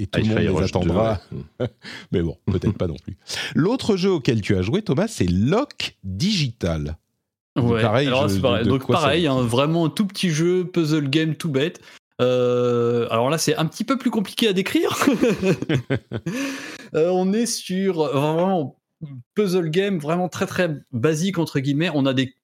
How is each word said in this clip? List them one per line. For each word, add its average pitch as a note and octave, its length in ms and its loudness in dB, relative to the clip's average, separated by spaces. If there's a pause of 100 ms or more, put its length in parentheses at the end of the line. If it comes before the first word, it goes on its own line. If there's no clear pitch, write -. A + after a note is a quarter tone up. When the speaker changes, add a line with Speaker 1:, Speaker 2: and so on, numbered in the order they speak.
Speaker 1:
et - 40 -4
tout - 140 -2
le A2 60 2
monde G#2+ 120 2
Speaker 2:
Hi-Fi - 40 2
Speaker 1:
les E2+ 80 2
Speaker 2:
Rush F#2+ 180 0
Speaker 1:
attendra. F#2 520 0 (120)
Speaker 2:
deux, - 60 -8 (200)
ouais. A#2 100 -2 (220)
Speaker 1:
<laughs> - 220 -18
Mais F#2 100 0
bon, D#2+ 140 -4 (100)
peut-être G2 320 0
pas F2+ 80 -2
non D#2+ 160 -4
plus. - 140 -14 (400)
L'autre G#3 400 2
jeu F#3+ 140 2
auquel C3+ 300 2
tu G2+ 160 0
as F#2 60 2
joué, C3 200 -2
Thomas, F3 260 0
c'est - 200 -2
Lock C3+ 760 0
Digital. F#2+ 920 -2 (600)
Speaker 3:
Ouais, A#2 260 2
Speaker 1:
Pareil, A#2 240 2
Speaker 3:
alors C3+ 220 2
Speaker 1:
je, G2 60 0
Speaker 3:
c'est - 20 0
Speaker 1:
de, F#2+ 60 0
Speaker 3:
pareil. A#2 220 2
Speaker 1:
de A#2 60 2
Speaker 3:
Donc C3+ 140 2
Speaker 1:
quoi B2 120 4
ça E3+ 60 2
Speaker 3:
pareil, D3+ 220 2
Speaker 1:
veut D3 60 2
Speaker 3:
un C3 100 2
Speaker 1:
dire ? B2+ 40 2
Speaker 3:
vraiment D3 440 2
tout G#3 180 0
petit F#3 240 -2
jeu, F3 340 2
puzzle D#3 460 0
game D#3 240 2
tout E3 160 -4
bête. D3 300 0 (400)
Euh, B2 880 2
alors A#2 200 2
là, D#3+ 60 2
c'est D3 200 0
un D#3+ 100 0
petit - 180 -6
peu C4+ 140 0
plus B3 140 -2
compliqué A3 340 -2
à G#3 60 2
décrire. G3 480 0
<laughs> F#3+ 840 0 (1080)
Euh, D#3 160 2
on F#3 220 0
est A3+ 140 0
sur, F#3 560 -2
euh, C#3 100 -2
vraiment D#3 640 0 (560)
puzzle F#3 360 0
game, G3 280 0
vraiment E3 300 -2
très, - 180 -6
très F3+ 220 0 (240)
basique, D#3+ 460 0
entre D#3 200 -2
guillemets. C#3+ 360 0
On C#3+ 100 2
a C3+ 80 2
des C3 320 -2